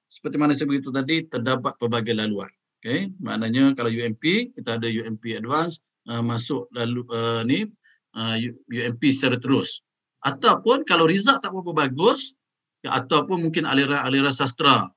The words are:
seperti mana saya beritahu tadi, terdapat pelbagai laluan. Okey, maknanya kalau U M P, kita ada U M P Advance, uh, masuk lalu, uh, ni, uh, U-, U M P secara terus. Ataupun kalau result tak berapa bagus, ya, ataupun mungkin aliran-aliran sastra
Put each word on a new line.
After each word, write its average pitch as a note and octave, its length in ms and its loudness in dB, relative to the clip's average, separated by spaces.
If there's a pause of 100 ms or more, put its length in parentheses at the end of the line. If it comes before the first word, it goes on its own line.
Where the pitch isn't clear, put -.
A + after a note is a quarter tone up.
seperti - 320 -8
mana D3 160 4
saya C#3+ 160 0
beritahu C#3 240 -2
tadi, D#3+ 320 0
terdapat B2+ 540 -2
pelbagai A#2 340 0
laluan. G#2+ 320 -2 (320)
Okey, E3+ 400 -4
maknanya A#2 560 2
kalau A#2 160 -2
U A#2 140 -4
M A2+ 100 -4
P, G#3 400 -2
kita A#2 240 -6
ada A2+ 80 -2
U A2+ 160 -2
M A2 160 -8
P A#2 160 -8
Advance, D3+ 480 -4 (240)
uh, A#2 160 -4
masuk A#2+ 540 -4
lalu, A#2+ 340 -4
uh, A#2 320 -2
ni, D#3+ 240 0 (480)
uh, A2+ 240 -4
U-, A#2+ 200 -6 (120)
U A#2 160 -6
M A#2+ 140 -4
P C3+ 100 4
secara B2+ 300 0
terus. B2+ 420 -2 (400)
Ataupun A3 640 2
kalau E3 240 6
result G#3 320 4
tak F#3+ 160 -8
berapa D#3 320 0
bagus, F#3 480 0 (480)
ya, C3+ 160 0
ataupun E3 480 0
mungkin D#3+ 180 -2
aliran-aliran C3+ 640 2
sastra C3 680 2